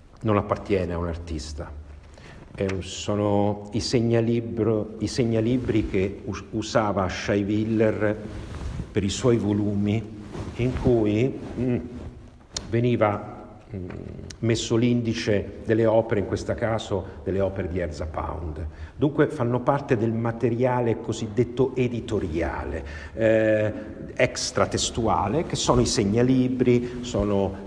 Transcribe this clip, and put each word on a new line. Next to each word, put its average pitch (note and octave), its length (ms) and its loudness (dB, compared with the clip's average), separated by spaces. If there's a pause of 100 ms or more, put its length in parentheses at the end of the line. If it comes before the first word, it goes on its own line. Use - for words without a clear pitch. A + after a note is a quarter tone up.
(220)
Non G#2+ 160 2
appartiene F#2+ 560 0
a E2+ 40 -2
un F2 100 -2
artista. E2 640 -8 (840)
È G2+ 160 -2
un, F#2+ 100 -4
sono G#2 920 0
i A2+ 60 -2
segnalibro, A2+ 1200 2
i G#2+ 80 -2
segnalibri A2+ 800 2
che G2 380 -2
us-, - 240 -8
usava G#2 580 0
Shai G2+ 360 0
Willer G#2+ 760 2 (720)
per G2+ 120 0
i G2+ 60 0
suoi A#2 280 4
volumi, G#2 680 0 (520)
in B2 260 -2
cui, A#2 580 4 (200)
mm, B2 180 2 (960)
veniva, A#2 880 2 (160)
mm, F2+ 120 -8 (540)
messo A2+ 340 2
l'indice A2+ 920 2
delle A2 200 4
opere, A2 360 4
in F2 40 -4
questo G2+ 300 -2
caso G#2+ 680 -2
delle F#2+ 180 0
opere F#2+ 280 -2
di F2+ 100 -2
Ezra E2 280 -4
Pound. D#2+ 580 -6 (300)
Dunque C#3+ 320 2
fanno A#2+ 320 0
parte C#3 380 2
del A2+ 160 0
materiale A#2 840 0
cosiddetto A2+ 760 0
editoriale, E2 1080 -2 (300)
eh, A2 600 4 (420)
extratestuale, G#2+ 1300 0
che D#3+ 100 -4
sono C3 260 4
i A2+ 40 4
segnalibri, B2 1160 2
sono G2 640 0